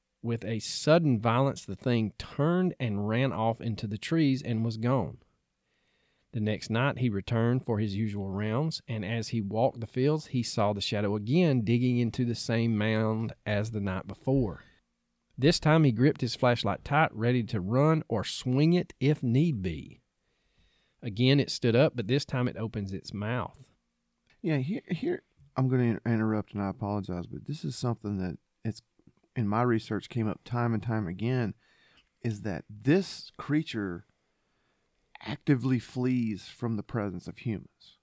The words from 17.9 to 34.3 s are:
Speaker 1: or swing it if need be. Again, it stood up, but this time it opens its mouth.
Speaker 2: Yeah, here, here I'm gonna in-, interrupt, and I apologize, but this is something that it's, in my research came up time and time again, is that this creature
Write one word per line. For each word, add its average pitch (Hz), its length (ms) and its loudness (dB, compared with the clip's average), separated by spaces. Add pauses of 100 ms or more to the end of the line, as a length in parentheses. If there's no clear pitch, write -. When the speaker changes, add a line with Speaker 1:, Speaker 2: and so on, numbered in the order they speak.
Speaker 1:
or 104 140 0
swing 143 500 2
it 175 260 0
if 151 240 2
need 127 400 2
be. 82 380 -8 (1000)
Again, 123 380 2
it 131 100 2
stood 117 280 2
up, 151 180 4
but 107 120 -4
this 135 180 0
time 123 220 -2
it - 100 -6
opens 107 360 -6
its - 200 -10
mouth. 107 440 -4 (840)
Speaker 2:
Yeah, 160 160 0
here, 139 300 -4
here - 360 -4 (320)
I'm 135 140 2
gonna 127 140 4
in-, 117 220 2
interrupt, 110 480 0
and 101 80 -2
I 98 80 -2
apologize, 95 560 -4
but - 220 -14
this 147 180 -8
is 139 100 -6
something 107 420 -4
that 90 200 -4 (260)
it's, - 180 -6 (540)
in 113 120 -2
my 107 160 0
research 110 460 0
came 113 180 -2
up 98 160 -4
time 120 320 -2
and 101 80 -2
time 110 240 -2
again, 107 460 -2 (680)
is 107 200 -4
that 101 280 -6
this 123 680 -2
creature 107 680 -4 (1160)